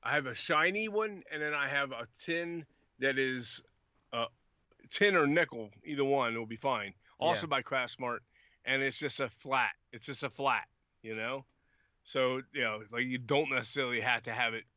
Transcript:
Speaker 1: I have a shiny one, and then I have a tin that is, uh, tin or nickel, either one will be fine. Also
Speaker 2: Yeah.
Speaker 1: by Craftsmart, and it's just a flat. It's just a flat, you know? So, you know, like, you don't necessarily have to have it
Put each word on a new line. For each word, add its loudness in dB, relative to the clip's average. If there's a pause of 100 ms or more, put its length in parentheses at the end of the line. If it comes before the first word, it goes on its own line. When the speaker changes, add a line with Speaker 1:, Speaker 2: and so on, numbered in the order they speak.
Speaker 1:
I -2
have 2
a -6
shiny 2
one, -2 (100)
and -6
then -2
I 0
have 0
a -8 (120)
tin -4 (320)
that 0
is, -2 (500)
uh, -2 (640)
tin 6
or 8
nickel, 2 (140)
either 0
one 2
will -4
be -8
fine. -2 (240)
Also 2
Speaker 2:
Yeah. -6
Speaker 1:
by 2
Craftsmart, -2 (460)
and 2
it's -2
just -4
a 0
flat. 0 (200)
It's -14
just -8
a -2
flat, 0 (360)
you -8
know? -6 (580)
So, 2 (100)
you 0
know, 0
like, 0
you -2
don't 2
necessarily 0
have 0
to -6
have 0
it -6 (120)